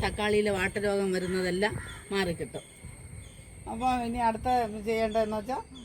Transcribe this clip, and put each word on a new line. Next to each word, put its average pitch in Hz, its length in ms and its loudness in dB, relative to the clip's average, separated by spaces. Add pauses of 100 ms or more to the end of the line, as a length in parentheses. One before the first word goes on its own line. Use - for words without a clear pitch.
തക്കാളിയിൽ 208 520 4
വാട്ടരോഗം 196 560 2
വരുന്നതെല്ലാം 185 600 2 (400)
മാറിക്കിട്ടും. 175 520 -2 (1080)
അപ്പോൾ 240 220 2 (140)
ഇനി 233 120 -2 (100)
അടുത്ത 226 200 0 (400)
ചെയ്യേണ്ടതെന്ന് 220 480 2
വെച്ചാൽ, 240 260 -4 (220)